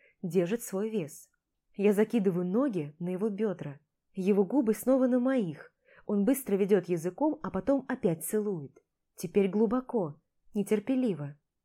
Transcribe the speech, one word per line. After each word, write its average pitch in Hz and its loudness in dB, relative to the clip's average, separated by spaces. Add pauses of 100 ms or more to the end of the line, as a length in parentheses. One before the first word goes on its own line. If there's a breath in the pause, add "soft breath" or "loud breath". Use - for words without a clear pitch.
(220 soft breath)
держит 185 0
свой 202 -4
вес. 180 -8 (440)
Я 202 4
закидываю 196 2
ноги 185 -2
на 175 -4
его 185 -2
бедра, 185 -4 (340)
его 190 2
губы 220 2
снова 254 2
на 247 2
моих. 240 -2 (360 soft breath)
Он 202 0
быстро 254 0
ведет 190 2
языком, 180 -2
а 196 -6
потом 262 0
опять 185 -2
целует. 202 -4 (400)
Теперь 196 0
глубоко, 208 0 (360)
нетерпеливо, 208 -2 (280)